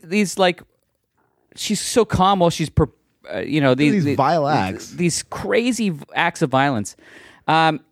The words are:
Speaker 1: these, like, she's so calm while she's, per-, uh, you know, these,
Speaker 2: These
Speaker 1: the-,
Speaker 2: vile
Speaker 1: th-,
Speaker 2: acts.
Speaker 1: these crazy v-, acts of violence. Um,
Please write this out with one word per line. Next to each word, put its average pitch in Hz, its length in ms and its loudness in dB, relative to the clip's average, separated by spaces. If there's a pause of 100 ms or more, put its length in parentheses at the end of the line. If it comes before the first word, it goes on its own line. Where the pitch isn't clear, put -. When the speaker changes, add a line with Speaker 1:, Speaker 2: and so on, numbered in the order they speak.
Speaker 1:
these, 185 340 -2
like, 180 240 0 (920)
she's - 240 -4
so - 240 0
calm 196 360 0
while 170 100 4
she's, 160 200 -4
per-, 151 180 2 (440)
uh, 95 60 -6
you 147 220 -2
know, 135 140 4
these, 147 180 2
Speaker 2:
These 190 120 2
Speaker 1:
the-, 143 100 0
Speaker 2:
vile 143 320 2
Speaker 1:
th-, 147 100 0 (180)
Speaker 2:
acts. - 180 -14
Speaker 1:
these 170 320 -2
crazy 214 680 -2
v-, 147 140 -8 (100)
acts 170 280 -2
of 147 80 0
violence. 131 460 0 (520)
Um, 160 320 2 (120)